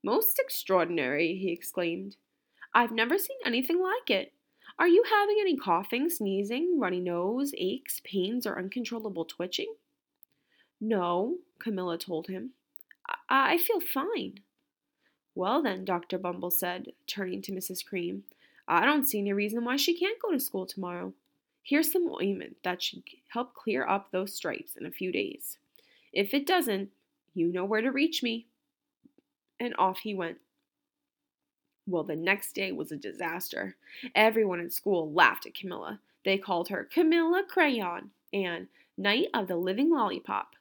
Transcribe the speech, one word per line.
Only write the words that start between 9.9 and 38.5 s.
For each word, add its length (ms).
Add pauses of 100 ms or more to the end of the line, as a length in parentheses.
"No," 600 (180)
Camilla 400
told 300
him. 260 (540)
"I, 460
I 40
feel 220
fine." 640 (920)
"Well 300
then," 200
Doctor 360
Bumble 320
said, 420 (140)
turning 360
to 100
Missus 280
Cream, 440 (400)
"I 200
don't 200
see 140
any 140
reason 320
why 100
she 180
can't 260
go 120
to 80
school 260
tomorrow. 480 (480)
Here's 300
some 180
ointment 540
that 180
should 220 (260)
help 240
clear 320
up 260
those 220
stripes 420
in 100
a 60
few 200
days. 460 (540)
If 220
it 120
doesn't, 460 (420)
you 140
know 180
where 160
to 100
reach 320
me." 240 (1120)
And 180
off 220
he 140
went. 260 (1500)
Well, 180
the 120
next 380
day 180
was 200
a 60
disaster. 800 (380)
Everyone 460
at 120
school 380
laughed 340
at 80
Camilla. 480 (220)
They 140
called 320
her 160
Camilla 580
Crayon 680 (200)
and 380 (280)